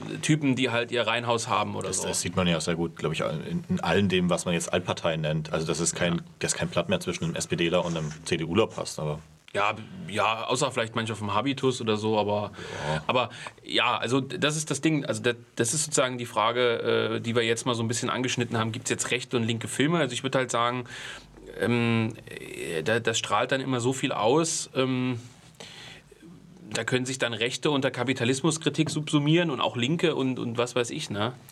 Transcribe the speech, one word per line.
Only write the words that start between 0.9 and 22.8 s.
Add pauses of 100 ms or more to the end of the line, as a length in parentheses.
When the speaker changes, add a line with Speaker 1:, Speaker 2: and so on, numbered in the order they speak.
Speaker 1:
ihr
Reihenhaus
haben
oder
Speaker 2:
Das,
Speaker 1:
so.
Speaker 2:
das
sieht
man
ja
sehr
gut,
glaub
ich,
in,
in
allem
dem,
was
man
jetzt
Altparteien
nennt.
Also,
dass
es
kein,
Speaker 1:
Ja. (180)
Speaker 2:
dass
kein
Blatt
mehr
zwischen
einem
S-P-Dler
und
einem (140)
C-D-Uler
passt,
aber (360)
Speaker 1:
Ja, (340)
ja,
außer
vielleicht
mancher
vom
Habitus
oder
so,
aber (340)
Speaker 2:
Ja.
Speaker 1:
aber (340)
ja,
also
das
ist
das
Ding,
also
das, (220)
das
ist
sozusagen
die
Frage,
äh,
die
wir
jetzt
mal
so
ein
bisschen
angeschnitten
haben,
gibt's
jetzt
rechte
und
linke
Filme?
Also
ich
würd
halt
sagen, (760)
ähm, (160)
äh,